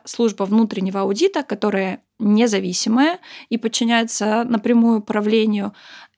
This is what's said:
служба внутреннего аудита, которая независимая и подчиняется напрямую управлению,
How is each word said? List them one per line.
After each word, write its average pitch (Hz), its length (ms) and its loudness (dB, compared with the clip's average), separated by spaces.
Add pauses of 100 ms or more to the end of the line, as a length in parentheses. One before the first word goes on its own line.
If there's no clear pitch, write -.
служба 214 380 -2
внутреннего 196 580 0
аудита, 247 420 0
которая 196 580 -4 (180)
независимая 220 1000 0 (300)
и 226 80 -2
подчиняется 226 880 0
напрямую 226 540 2
управлению, 214 720 0 (440)